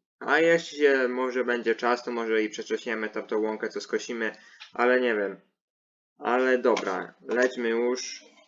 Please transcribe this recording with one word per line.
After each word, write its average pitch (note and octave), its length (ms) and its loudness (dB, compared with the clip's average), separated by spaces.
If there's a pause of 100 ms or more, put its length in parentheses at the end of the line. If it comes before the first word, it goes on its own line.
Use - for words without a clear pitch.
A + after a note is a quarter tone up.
(200)
A C#3 200 2
jeśli E3 380 2
się C#3 300 4
może B2+ 380 -2
będzie A#2 300 0
czas, B2 280 0
to B2+ 80 -6
może A2+ 320 0
i G#2+ 60 -2
przeczesiemy A2 600 -6
tamtą A2 300 -4
łąkę, A2 300 -2
co G#2 120 -8
skosimy, A2+ 540 -6 (380)
ale B2+ 280 4
nie A#2+ 140 2
wiem. G2 240 -2 (800)
Ale B2+ 400 2
dobra, G2 640 0
lećmy B2 480 0
już. A#2+ 560 -2 (220)